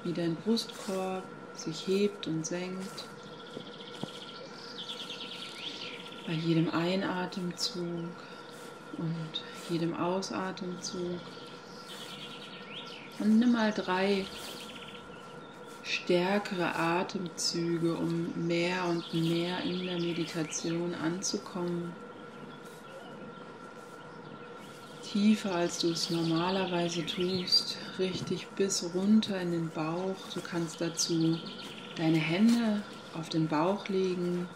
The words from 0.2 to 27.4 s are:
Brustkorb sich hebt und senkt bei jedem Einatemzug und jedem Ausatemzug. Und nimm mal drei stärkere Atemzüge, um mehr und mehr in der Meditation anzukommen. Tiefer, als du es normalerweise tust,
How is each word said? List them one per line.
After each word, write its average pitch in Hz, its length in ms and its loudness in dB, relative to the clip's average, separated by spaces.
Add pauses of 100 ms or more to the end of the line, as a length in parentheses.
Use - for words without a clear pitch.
Brustkorb 190 880 0 (320)
sich - 320 -6
hebt 202 400 4
und 160 180 0
senkt 185 600 -4 (3250)
bei 175 80 -2
jedem 165 360 6
Einatemzug 175 1400 0 (880)
und 160 460 -2 (260)
jedem 170 260 2
Ausatemzug. 180 1200 -2 (2000)
Und 214 200 8
nimm 240 120 8
mal 220 200 6
drei 190 540 4 (1600)
stärkere 180 880 2
Atemzüge, 170 1200 2
um 170 520 0
mehr 175 380 2
und 170 280 0
mehr 170 500 2
in 180 220 -2
der 180 140 0
Meditation 170 960 0
anzukommen. 175 1000 -2 (3000)
Tiefer, 208 500 4
als 175 260 2
du 170 120 4
es 165 180 0
normalerweise 170 960 2
tust, 180 720 2 (220)